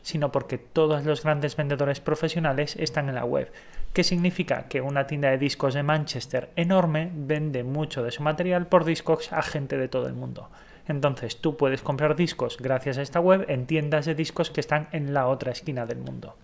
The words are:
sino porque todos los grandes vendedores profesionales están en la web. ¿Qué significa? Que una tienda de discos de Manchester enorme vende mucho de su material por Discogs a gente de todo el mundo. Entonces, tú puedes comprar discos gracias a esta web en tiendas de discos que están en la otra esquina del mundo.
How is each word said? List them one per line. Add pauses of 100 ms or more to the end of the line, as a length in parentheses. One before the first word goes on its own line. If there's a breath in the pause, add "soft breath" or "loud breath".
sino
porque
todos
los
grandes
vendedores
profesionales
están
en
la
web. (400 loud breath)
¿Qué
significa?
Que
una
tienda
de
discos
de
Manchester
enorme
vende
mucho
de
su
material
por
Discogs
a
gente
de
todo
el
mundo. (380 loud breath)
Entonces,
tú
puedes
comprar
discos
gracias
a
esta
web
en
tiendas
de
discos
que
están
en
la
otra
esquina
del
mundo.